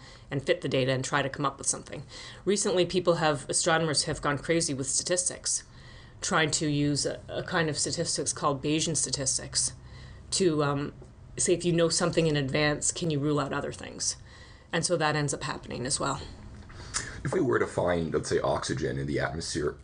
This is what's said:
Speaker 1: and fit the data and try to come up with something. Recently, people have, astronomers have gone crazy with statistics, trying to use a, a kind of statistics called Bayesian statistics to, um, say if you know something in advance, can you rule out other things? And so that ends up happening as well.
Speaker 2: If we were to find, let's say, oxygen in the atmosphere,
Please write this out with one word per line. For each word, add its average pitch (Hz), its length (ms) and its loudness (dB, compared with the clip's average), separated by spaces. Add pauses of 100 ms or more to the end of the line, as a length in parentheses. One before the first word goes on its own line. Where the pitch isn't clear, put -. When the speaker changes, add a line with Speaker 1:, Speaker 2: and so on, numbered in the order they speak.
(320)
Speaker 1:
and 139 120 -2
fit 175 180 2
the 160 60 -2
data 131 240 2
and 131 140 0
try 143 160 2
to 135 80 -2
come 147 160 -2
up - 140 -4
with - 80 -8
something. - 340 -4 (440)
Recently, 190 380 4
people 175 320 2
have, 151 320 2
astronomers 160 580 2
have - 140 -2
gone 143 200 0
crazy 165 340 2
with 131 160 -4
statistics, - 760 0 (560)
trying 160 300 4
to 156 180 0
use 143 380 2
a, - 140 -4 (100)
a - 140 -6
kind 165 260 0
of 139 80 -2
statistics 160 560 -2
called 143 300 0
Bayesian 156 340 2
statistics - 760 0 (580)
to, 156 320 4
um, 143 300 0 (440)
say - 160 4
if 170 100 2
you 175 80 4
know 165 180 6
something 165 360 4
in 151 100 4
advance, 147 560 2
can 165 200 -2
you 143 80 2
rule 147 200 2
out 143 140 0
other 143 180 -2
things? - 440 -4 (580)
And 165 100 2
so 175 140 2
that 151 180 2
ends 147 160 2
up - 120 -6
happening 123 420 -6
as - 140 0
well. 139 220 -2 (1040)
Speaker 2:
If 135 100 -2
we - 60 2
were - 200 4
to 95 80 2
find, 87 480 2
let's 78 140 0
say, 85 100 2
oxygen 71 580 0
in 69 80 -2
the 69 140 0
atmosphere, 73 640 -2